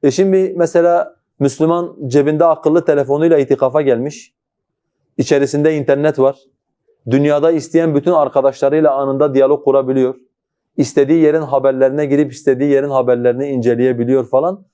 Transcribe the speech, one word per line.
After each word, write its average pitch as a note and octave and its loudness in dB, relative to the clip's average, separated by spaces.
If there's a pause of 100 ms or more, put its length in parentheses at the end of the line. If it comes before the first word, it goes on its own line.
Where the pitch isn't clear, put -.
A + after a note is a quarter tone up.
E C#3 2
şimdi F#3+ 0
mesela E3+ 0 (240)
Müslüman D#3+ -2 (120)
cebinde D3 0
akıllı D#3+ 0
telefonuyla D3 0
itikafa C#3 0
gelmiş, C3+ -4 (840)
içerisinde D3 0
internet C#3+ -2
var, C3+ 0 (720)
dünyada D3 2
isteyen D#3+ -2
bütün C#3+ 0
arkadaşlarıyla C#3 0
anında C#3 -2
diyalog C3+ 2
kurabiliyor, C3 0 (600)
istediği C#3+ 0
yerin D#3 2
haberlerine C3+ 0
girip C#3 0
istediği C3+ -2
yerin C#3 0
haberlerini B2 0
inceleyebiliyor B2 0
falan. E3+ -2